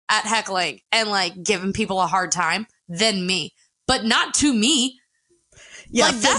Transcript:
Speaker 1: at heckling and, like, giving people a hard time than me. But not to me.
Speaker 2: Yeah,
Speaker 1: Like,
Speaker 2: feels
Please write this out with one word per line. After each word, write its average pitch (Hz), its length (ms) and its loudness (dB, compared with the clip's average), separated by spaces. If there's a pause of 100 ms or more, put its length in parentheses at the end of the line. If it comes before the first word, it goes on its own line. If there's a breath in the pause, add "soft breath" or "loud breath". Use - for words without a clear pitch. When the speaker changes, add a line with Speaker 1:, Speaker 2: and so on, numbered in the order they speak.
Speaker 1:
at 214 180 2
heckling 190 540 -2 (120)
and, 220 180 0
like, 185 340 -2
giving 190 300 0
people 196 280 -2
a 175 60 2
hard 180 240 0
time 175 340 0 (220)
than 185 400 -2
me. 180 260 -4 (320)
But 254 200 0
not 285 300 0
to 285 160 4
me. 254 480 0 (920 loud breath)
Speaker 2:
Yeah, 233 140 2
Speaker 1:
Like, 285 100 2
Speaker 2:
feels 214 80 -4 (160)